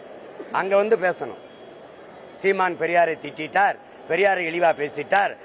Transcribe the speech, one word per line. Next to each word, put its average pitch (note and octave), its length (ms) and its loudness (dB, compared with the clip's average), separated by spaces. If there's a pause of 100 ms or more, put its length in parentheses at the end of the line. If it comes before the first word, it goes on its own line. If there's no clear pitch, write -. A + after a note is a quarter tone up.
(520)
அங்க F#3+ 240 0
வந்து G#3+ 200 4
பேசணும். D#3+ 460 -2 (920)
சீமான் F#3 460 0
பெரியாரை E3 420 4
திட்டிட்டார், D#3 540 0 (320)
பெரியாரை F#3 400 2
இழிவா E3 220 2 (100)
பேசிட்டார், D3 520 0 (120)